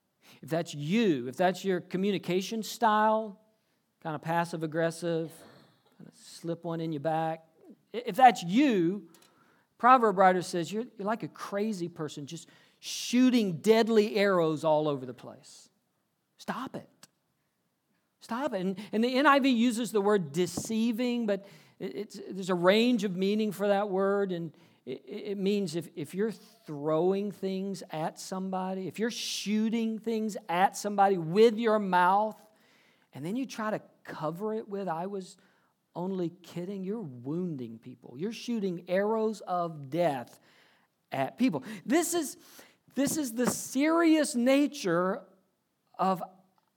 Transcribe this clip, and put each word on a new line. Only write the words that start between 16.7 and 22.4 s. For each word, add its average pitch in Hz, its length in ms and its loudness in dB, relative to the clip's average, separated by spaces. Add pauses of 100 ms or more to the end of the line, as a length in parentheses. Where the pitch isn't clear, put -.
it. - 140 -16 (1300)
Stop 254 320 -4
it. 185 80 -2
And, 190 160 -2 (140)
and 214 120 0
the 247 140 0
N 285 80 4
I 285 140 8
V 269 100 2
uses 233 420 2
the 208 100 0
word 196 300 2
deceiving, 226 920 -2
but 196 220 -2 (320)
it, - 160 -8
it's, 208 240 -12 (100)
there's 185 200 -8